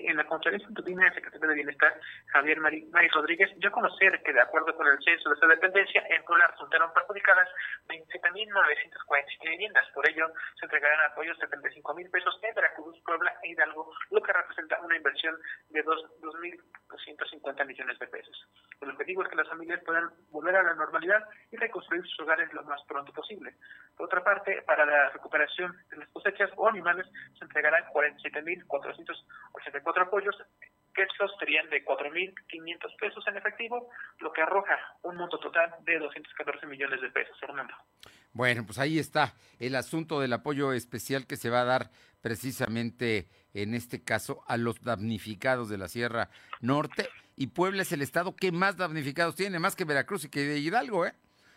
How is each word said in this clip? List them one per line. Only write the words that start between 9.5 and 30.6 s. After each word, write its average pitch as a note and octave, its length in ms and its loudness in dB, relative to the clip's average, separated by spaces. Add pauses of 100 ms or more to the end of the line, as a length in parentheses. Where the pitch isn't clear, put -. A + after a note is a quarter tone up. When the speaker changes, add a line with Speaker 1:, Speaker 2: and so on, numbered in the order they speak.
Speaker 1:
viviendas. F#3 400 2
Por C#3+ 160 0
ello, D#3+ 160 2 (320)
se E3+ 80 -6
entregarán D3+ 320 2 (160)
apoyos D#3+ 240 -6
de D#3 80 -4
treinta D3 240 -6
y - 80 -8
cinco D3 160 -8
mil F3+ 160 -10
pesos F3+ 320 0
en G#3+ 160 -4
Veracruz, E3 480 -2
Puebla E3+ 240 0 (160)
e E3 80 -12
Hidalgo, D#3 400 -2 (160)
lo G#3 80 2
que G3+ 160 2
representa E3 480 -2
una E3+ 160 0
inversión D#3+ 400 -2 (320)
de D#3 160 0
dos, D#3+ 320 -2
dos D#3 240 -12
mil F3 160 -12 (320)
doscientos D3 400 -12
cincuenta C#3+ 320 -6
millones C3 400 -8
de A#2+ 80 -10
pesos. - 240 -14 (480)
Con C#3 80 -8
el C#3 80 -10
objetivo F#3 240 -4
es - 80 -6
que - 80 -2
las - 80 2
familias E3 400 -6
puedan E3 240 0 (240)
volver E3+ 240 2
a F3+ 80 4
la E3 80 2
normalidad D#3+ 480 2 (300)
y A3+ 40 -12
reconstruir F3+ 460 -4
sus - 240 -10
hogares D#3+ 240 2
lo C#3+ 160 -10
más C#3+ 240 -8
pronto C#3+ 220 -8
posible. - 420 -12 (400)
Por E3+ 160 -8
otra F3+ 140 0
parte, G3 420 2
para D3+ 180 4
la D3 260 6
recuperación D#3 600 -2 (200)
de D#3+ 80 -16
las D3 100 -16
cosechas G3 480 -2
o G3 100 2
animales, F3+ 400 2 (320)
se E3+ 60 -16
entregarán D3+ 480 2
cuarenta D3 260 2
y - 40 -14
siete D3+ 200 -6
mil E3+ 240 -6
cuatrocientos C#3+ 520 -6 (340)
ochenta - 240 -10
y - 60 -6
cuatro F3 220 2
apoyos, G3 300 0 (600)